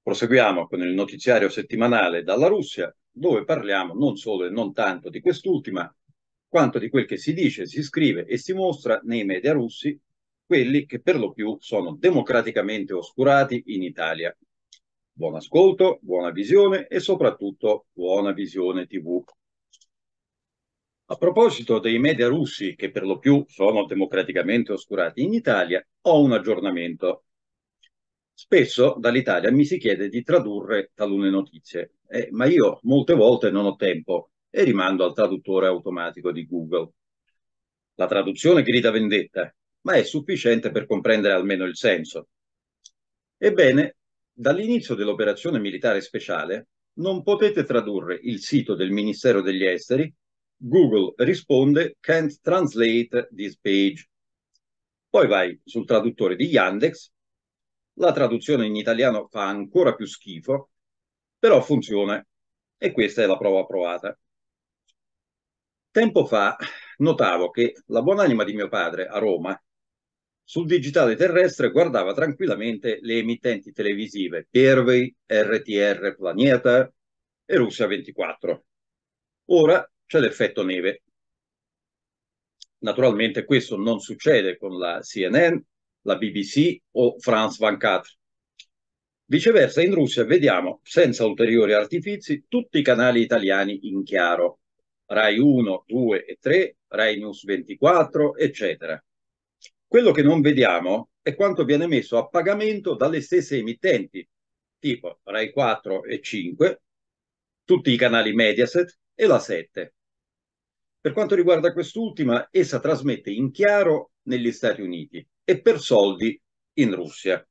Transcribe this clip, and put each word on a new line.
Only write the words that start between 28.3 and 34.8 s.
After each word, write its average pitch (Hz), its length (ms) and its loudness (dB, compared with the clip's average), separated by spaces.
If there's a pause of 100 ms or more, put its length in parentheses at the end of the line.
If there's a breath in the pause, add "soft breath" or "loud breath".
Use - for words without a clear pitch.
Spesso - 680 2
dall'Italia 117 540 0
mi 143 140 4
si 175 120 -4
chiede 101 300 -2
di 117 160 -6
tradurre 104 680 -2
talune 98 360 -2
notizie, 92 680 -6 (120)
eh, 117 240 -6
ma 117 140 -2
io 147 380 2
molte 135 300 2
volte 117 380 4
non 101 140 -2
ho 98 100 -2
tempo 87 560 -4 (180)
e 202 140 0
rimando 95 400 2